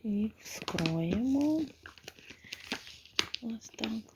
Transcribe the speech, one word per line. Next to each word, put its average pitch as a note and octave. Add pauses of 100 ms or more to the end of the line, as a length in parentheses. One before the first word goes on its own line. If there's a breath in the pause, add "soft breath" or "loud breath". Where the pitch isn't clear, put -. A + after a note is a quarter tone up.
їх G#3+ (100)
вскроємо. G#3+ (1800 loud breath)
Ось A3+
так, A3 (240)